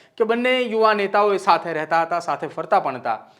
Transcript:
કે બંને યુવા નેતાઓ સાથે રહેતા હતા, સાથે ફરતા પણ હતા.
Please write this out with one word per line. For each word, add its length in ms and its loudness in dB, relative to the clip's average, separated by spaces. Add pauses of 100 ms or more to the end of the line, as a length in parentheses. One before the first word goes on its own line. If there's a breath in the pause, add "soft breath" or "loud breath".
(160 loud breath)
કે 80 0
બંને 360 2
યુવા 340 2
નેતાઓ 420 2
સાથે 360 2
રહેતા 300 0
હતા, 180 -4
સાથે 260 -6
ફરતા 340 0
પણ 160 -4
હતા. 240 -6 (200 soft breath)